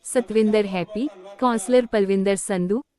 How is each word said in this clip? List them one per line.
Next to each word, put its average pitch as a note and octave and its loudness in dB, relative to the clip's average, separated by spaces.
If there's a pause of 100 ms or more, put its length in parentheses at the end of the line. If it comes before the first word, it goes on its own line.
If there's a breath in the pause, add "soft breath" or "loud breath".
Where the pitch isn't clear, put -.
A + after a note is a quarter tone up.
ਸਤਵਿੰਦਰ A3 2
ਹੈਪੀ, F#3+ -6 (320)
ਕੌਂਸਲਰ B3 2
ਪਲਵਿੰਦਰ G3 2
ਸੰਧੂ, G3 -2 (180)